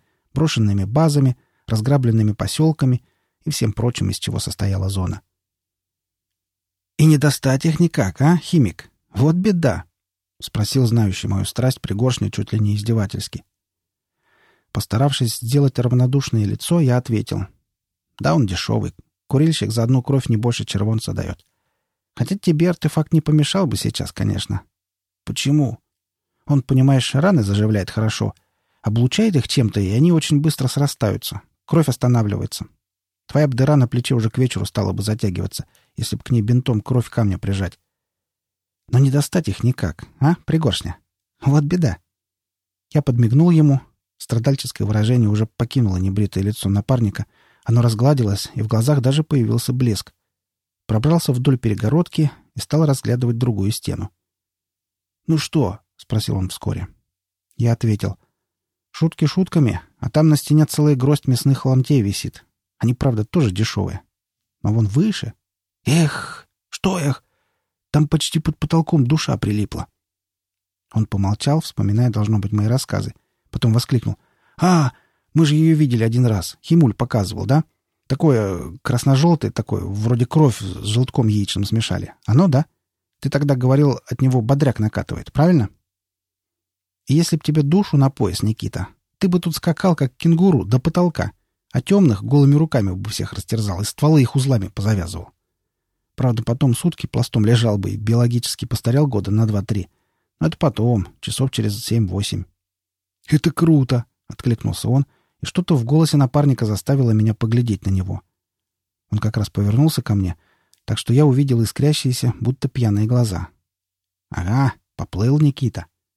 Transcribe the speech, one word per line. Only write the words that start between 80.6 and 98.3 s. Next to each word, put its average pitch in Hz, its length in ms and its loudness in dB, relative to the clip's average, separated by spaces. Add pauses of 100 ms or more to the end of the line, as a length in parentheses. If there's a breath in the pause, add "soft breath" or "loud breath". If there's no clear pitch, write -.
желтком 117 440 0
яичным 104 360 -2
смешали. 98 500 -4 (120)
Оно, 160 240 4
да? 139 160 2 (560)
Ты 139 80 -4
тогда 143 260 0
говорил, 131 500 2
от - 160 -6
него 131 200 2
бодряк 139 380 0
накатывает, - 520 -4
правильно?» 151 380 2 (1400)
И 135 60 0
если 165 240 2
б - 40 -4
тебе 151 200 0
душу 160 340 2
на 139 140 4
пояс, 98 340 -4
Никита, 104 460 -4 (280)
ты 196 120 0
бы 175 100 2
тут 170 160 -4
скакал, 170 400 0
как 135 220 -2
кенгуру, 165 480 2
до 113 120 2
потолка, 170 540 0 (400)
а 123 100 -2
темных 165 400 2
голыми 139 340 4
руками 139 360 0
бы 98 180 -8
всех - 220 -8
растерзал 104 500 -4
и 101 40 -4
стволы 151 360 2
их 123 140 0
узлами 127 320 0
позавязывал. 95 640 -4 (880)
Правда, 120 280 0
потом 120 320 2
сутки - 320 -4
пластом 113 380 -2
лежал 113 320 2
бы 98 140 -4
и 101 60 -6
биологически 117 680 -2